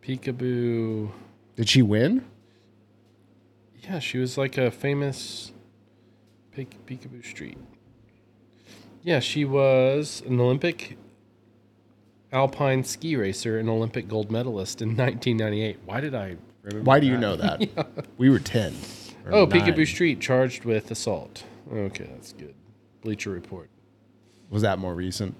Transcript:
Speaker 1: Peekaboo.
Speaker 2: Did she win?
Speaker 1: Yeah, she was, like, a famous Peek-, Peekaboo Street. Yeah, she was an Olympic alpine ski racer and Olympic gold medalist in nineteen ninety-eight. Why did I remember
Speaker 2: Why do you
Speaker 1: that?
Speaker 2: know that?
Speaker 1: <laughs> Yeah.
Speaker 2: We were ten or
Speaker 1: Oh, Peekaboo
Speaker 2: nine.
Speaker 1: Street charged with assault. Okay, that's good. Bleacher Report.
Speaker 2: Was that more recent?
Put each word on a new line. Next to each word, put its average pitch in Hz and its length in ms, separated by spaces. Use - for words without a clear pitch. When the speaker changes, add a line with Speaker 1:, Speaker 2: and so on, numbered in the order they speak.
Speaker 1:
Peekaboo. 120 1040
Speaker 2:
Did 113 140
she 131 120
win? 123 420
Speaker 1:
Yeah, 180 160
she - 180
was, 127 200
like, 135 200
a 127 120
famous 139 840
Peek-, - 340
Peekaboo 127 400
Street. - 320
Yeah, 165 160
she 147 260
was 135 840
an 123 120
Olympic 139 580
alpine 135 520
ski 156 320
racer 110 420
and 113 120
Olympic 113 400
gold 107 220
medalist 113 500
in 113 160
nineteen 123 400
ninety-eight. 107 480
Why 104 160
did 147 120
I 95 220
remember 104 240
Speaker 2:
Why 135 140
do 147 80
you 127 60
Speaker 1:
that? 123 60
Speaker 2:
know 101 180
that? - 240
Speaker 1:
<laughs> 202 160
Yeah. 160 60
Speaker 2:
We 127 120
were 120 100
ten 104 360
or 175 80
Speaker 1:
Oh, 196 140
Peekaboo 170 300
Speaker 2:
nine. 156 80
Speaker 1:
Street 160 340
charged 131 460
with 110 260
assault. - 540
Okay, 101 400
that's - 220
good. 73 200
Bleacher 107 280
Report. 90 400
Speaker 2:
Was 104 140
that 98 160
more 92 140
recent? 92 460